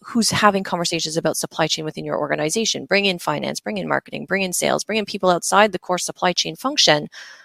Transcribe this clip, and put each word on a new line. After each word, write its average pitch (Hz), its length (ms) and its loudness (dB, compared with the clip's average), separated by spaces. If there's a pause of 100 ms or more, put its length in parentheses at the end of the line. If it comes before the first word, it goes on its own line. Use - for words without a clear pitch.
who's - 280 0
having 196 340 4
conversations 170 520 -2
about 160 220 0
supply - 280 -2
chain 156 200 -2
within 156 180 -8
your 147 140 -4
organization. 151 680 -2
Bring 202 220 2
in 180 120 0
finance, 143 400 -4
bring 208 200 -6
in 165 100 -4
marketing, 147 380 -2
bring 190 160 0
in 185 100 -2
sales, 151 320 0
bring 214 140 -2
in 202 80 -2
people 190 240 0
outside 190 420 4
the 180 60 -2
core 180 180 -4
supply 180 380 -2
chain 165 220 -2
function 170 520 2 (360)